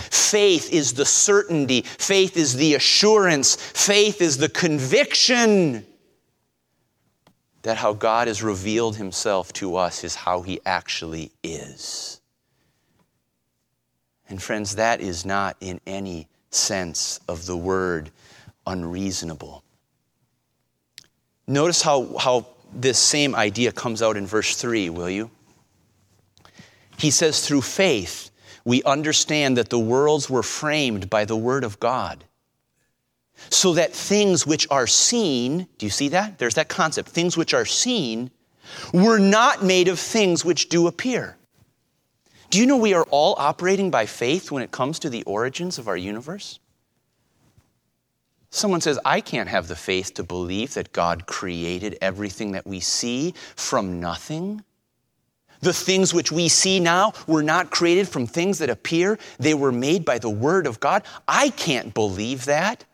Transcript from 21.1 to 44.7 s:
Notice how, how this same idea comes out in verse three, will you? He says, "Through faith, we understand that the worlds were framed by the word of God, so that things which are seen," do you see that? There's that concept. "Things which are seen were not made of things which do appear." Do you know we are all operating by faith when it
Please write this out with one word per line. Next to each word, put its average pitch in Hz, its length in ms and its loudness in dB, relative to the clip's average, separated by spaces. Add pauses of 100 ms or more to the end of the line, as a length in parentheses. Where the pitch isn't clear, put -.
Notice 151 340 2
how, 143 380 2
how 123 260 2 (280)
this 123 260 0
same 143 360 2
idea 107 360 2
comes 110 300 -6
out 107 160 2
in 98 80 -4
verse 104 300 -2
three, 113 340 -2
will 87 200 -6
you? 104 220 -6 (1700)
He 151 140 2
says, 156 340 2
"Through 143 160 2
faith, 123 680 0 (360)
we 123 180 2
understand 147 720 2
that 117 120 0
the 120 100 2
worlds 139 500 2
were 123 140 2
framed 131 680 -2
by 107 160 2
the 110 120 -2
word 123 260 0
of 104 160 -8
God, 104 460 -4 (1200)
so 185 240 2
that 156 200 2
things 196 520 2
which 147 240 0
are 131 180 2
seen," 160 800 0 (100)
do 110 80 -8
you 104 40 -2
see 139 200 -2
that? 190 280 -2
There's 120 180 0
that 156 120 0
concept. 160 420 -2
"Things 170 280 0
which 160 160 -2
are 120 120 2
seen 127 640 -2 (600)
were 214 240 6
not 208 460 4
made 185 240 6
of 175 120 0
things 185 440 2
which 165 260 0
do 170 180 4
appear." 170 500 -4 (1120)
Do - 80 0
you 240 80 6
know 269 120 4
we 214 160 4
are 165 180 4
all 151 260 4
operating 180 540 0
by 117 140 2
faith 139 460 -2
when 135 120 -4
it - 80 -10